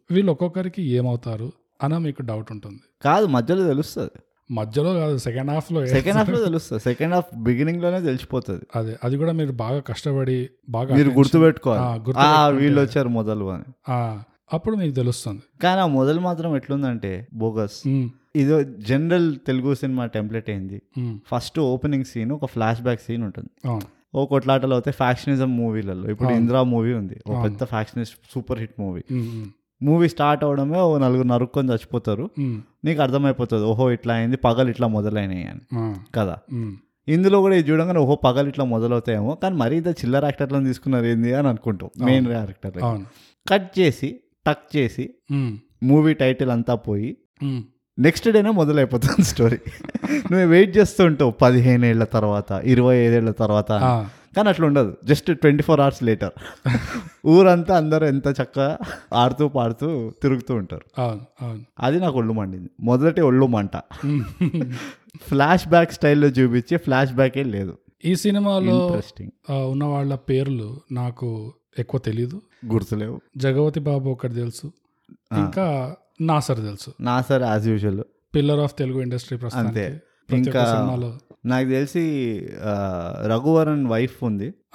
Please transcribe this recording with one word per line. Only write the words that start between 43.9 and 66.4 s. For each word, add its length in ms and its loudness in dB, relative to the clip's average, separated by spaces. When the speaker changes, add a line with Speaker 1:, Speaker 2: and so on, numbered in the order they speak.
Speaker 2:
టక్ 300 -4
చేసి, 360 -4
Speaker 1:
మ్మ్. 260 -4
Speaker 2:
మూవీ 300 6
టైటిల్ 360 0
అంతా 260 0
పోయి, 420 -4
Speaker 1:
మ్మ్. 200 -6
Speaker 2:
నెక్స్ట్ 300 4
డేనే 200 4
మొదలైపోతుంది 760 2
స్టోరీ. 340 2
<laughs> 380 -4
నువ్వు 160 4
వెయిట్ 300 6
చేస్తూ 280 6
ఉంటావు, 260 4
పదిహేను 540 4
ఏళ్ల 180 4
తర్వాత, 480 0
ఇరవై 440 4
ఐదు 200 4
ఏళ్ల 160 2
తర్వాత 400 0
అని. 140 2
Speaker 1:
ఆ. 240 0
Speaker 2:
కానీ 140 2
అట్లా 180 2
ఉండదు, 380 2
just 280 2
ట్వంటీ 300 4
ఫోర్ 160 4
అవర్స్ 240 2
later. 260 0
<laughs> 540 -6
ఊరంతా 500 6
అందరూ 300 2
ఎంత 200 0
చక్కగా 500 -2
ఆడుతూ 340 2
పాడుతూ 640 -2
తిరుగుతూ 340 0
ఉంటారు. 460 -8
Speaker 1:
అవును, 200 -4
అవును. 240 -10
Speaker 2:
అది 200 0
నాకు 180 -2
ఒళ్ళు 160 0
మండింది, 360 -6
మొదటి 420 2
ఒళ్ళు 240 6
మంట. 320 0
Speaker 1:
మ్మ్. 960 -4
Speaker 2:
ఫ్లాష్ 460 2
బ్యాక్ 240 4
స్టైల్లో 360 4
చూపించే 500 2